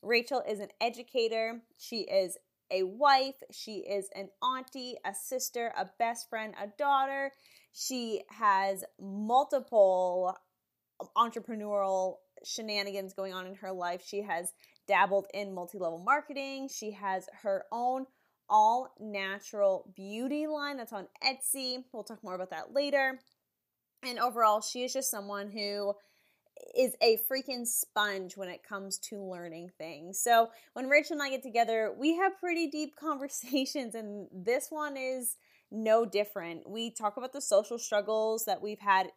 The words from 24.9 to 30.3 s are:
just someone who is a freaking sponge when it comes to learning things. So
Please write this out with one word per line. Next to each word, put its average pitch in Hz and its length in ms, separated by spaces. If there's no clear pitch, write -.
just 269 160
someone 202 400
who 202 420
is 247 280
a 220 160
freaking 262 360
sponge 196 680
when 190 120
it - 180
comes 196 320
to 202 120
learning 175 540
things. 165 460
So 233 260